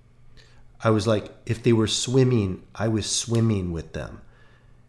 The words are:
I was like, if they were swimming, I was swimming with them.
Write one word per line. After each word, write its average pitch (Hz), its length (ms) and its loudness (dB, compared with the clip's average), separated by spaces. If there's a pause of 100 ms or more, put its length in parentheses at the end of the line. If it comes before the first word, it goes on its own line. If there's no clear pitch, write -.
(840)
I 113 60 4
was 107 160 2
like, 107 240 0 (160)
if - 160 -4
they 123 100 4
were 110 160 4
swimming, 120 760 0 (120)
I 104 140 -4
was 107 220 -2
swimming 110 600 0
with 80 220 -10
them. - 260 -12 (680)